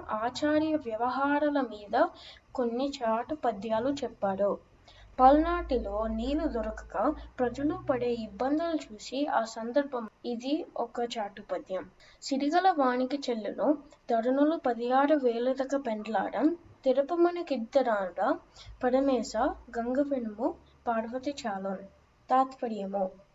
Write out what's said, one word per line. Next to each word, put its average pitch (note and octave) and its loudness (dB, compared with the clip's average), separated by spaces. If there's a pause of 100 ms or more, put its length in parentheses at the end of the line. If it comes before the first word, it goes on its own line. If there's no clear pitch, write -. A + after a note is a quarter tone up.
(100)
ఆచార్య D4+ 0
వ్యవహారాల C#4 0
మీద G#3+ 0 (480)
కొన్ని B3 -2
చాటు A#3+ -2
పద్యాలు A3 -2 (160)
చెప్పాడు. G3+ -2 (600)
పల్నాటిలో C4 4
నీళ్లు C4 -2
దొరకక A3 -2 (240)
ప్రజలు C#4 0 (120)
పడే A#3+ 0
ఇబ్బందులు C4 -2
చూసి B3+ -4
ఆ A3+ 0
సందర్భం A#3 -4 (160)
ఇది B3 -4 (100)
ఒక A#3 -4 (260)
చాటు G3+ -8
పద్యం. F3+ -8 (320)
"సిరిగల D#4+ 4
వానికి B3+ 2 (120)
చెల్లును, A3 0 (320)
తరుణులు C4+ 2
పదిహారు C4 4
వేల A#3+ 2
దాకా C4+ -2
పెండ్లాడం, A3 0 (280)
తిరుపమునకిద్దరాడ, C4+ 2 (480)
పరమేశ B3+ 2 (460)
గంగ B3 0
వినుము C4 -2 (340)
పార్వతి A#3+ -2 (120)
చాలోన్." G3 -6 (440)
తాత్పర్యము, G#3+ 0 (240)